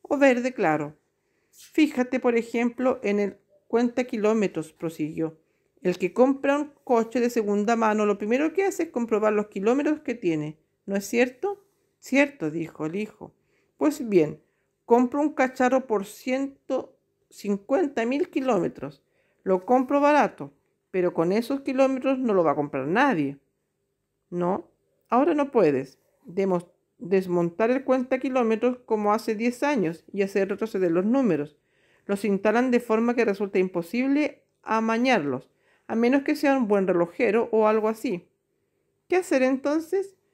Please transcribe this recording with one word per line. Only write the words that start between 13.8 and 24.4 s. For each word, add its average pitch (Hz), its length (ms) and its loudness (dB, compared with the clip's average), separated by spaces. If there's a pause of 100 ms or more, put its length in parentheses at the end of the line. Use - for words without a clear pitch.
bien, 156 320 2 (440)
compro 247 360 2
un 302 140 -2
cacharro 262 540 0
por 196 180 -2
ciento 262 840 -6 (360)
cincuenta 226 800 -2
mil 285 240 -2
kilómetros. 202 720 -4 (400)
Lo 185 240 0
compro 262 340 2
barato, 277 540 2 (380)
pero 180 200 0
con 170 200 0
esos 240 300 -2
kilómetros 262 580 0
no 233 120 0
lo 185 120 4
va 147 80 4
a - 20 -4
comprar 147 320 -4
nadie". 165 540 0 (880)
"No, 175 400 -4 (380)